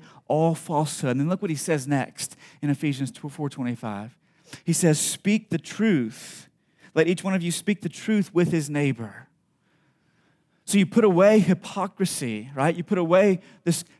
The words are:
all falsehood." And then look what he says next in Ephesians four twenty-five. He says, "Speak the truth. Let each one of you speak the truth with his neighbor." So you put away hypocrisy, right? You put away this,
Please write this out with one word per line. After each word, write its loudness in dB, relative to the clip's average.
all 2
falsehood." -2
And 0
then 0
look -4
what -4
he -2
says -4
next -4
in -2
Ephesians -4
four -10
twenty-five. -8
He -2
says, 2
"Speak -2
the -4
truth. -2
Let 4
each -2
one -2
of -2
you -2
speak -4
the -6
truth -2
with 2
his 0
neighbor." -4
So 2
you 4
put 4
away 6
hypocrisy, -2
right? 0
You -6
put -2
away 4
this, 0